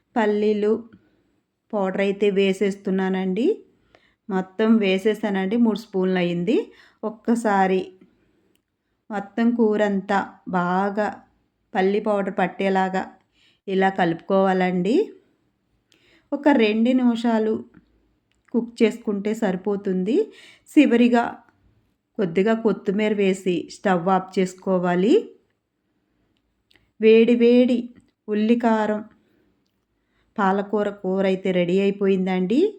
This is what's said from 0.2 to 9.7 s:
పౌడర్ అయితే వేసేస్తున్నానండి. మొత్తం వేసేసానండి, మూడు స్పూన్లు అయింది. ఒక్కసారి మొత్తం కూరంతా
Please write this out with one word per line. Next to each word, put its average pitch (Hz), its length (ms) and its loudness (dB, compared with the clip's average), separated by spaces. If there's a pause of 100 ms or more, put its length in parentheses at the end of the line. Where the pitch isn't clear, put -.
పౌడర్ 190 340 -2
అయితే 202 220 0 (100)
వేసేస్తున్నానండి. 190 1080 -2 (840)
మొత్తం 196 420 -2 (140)
వేసేసానండి, 196 800 0
మూడు 208 200 0
స్పూన్లు 185 380 -2
అయింది. 175 340 -2 (540)
ఒక్కసారి 196 720 0 (1300)
మొత్తం 214 360 -4 (140)
కూరంతా 208 580 0 (300)